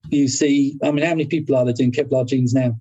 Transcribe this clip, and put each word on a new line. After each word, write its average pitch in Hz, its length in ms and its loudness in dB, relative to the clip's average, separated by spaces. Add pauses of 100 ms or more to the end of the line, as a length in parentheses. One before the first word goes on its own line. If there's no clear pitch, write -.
you 143 180 2
see, 143 560 0
I 147 80 0
mean, 143 140 0
how 170 60 0
many 160 140 -2
people 151 300 -2
are 127 80 2
there 123 100 0
doing 123 200 0
Kevlar 131 340 0
jeans 127 260 0
now? 127 280 0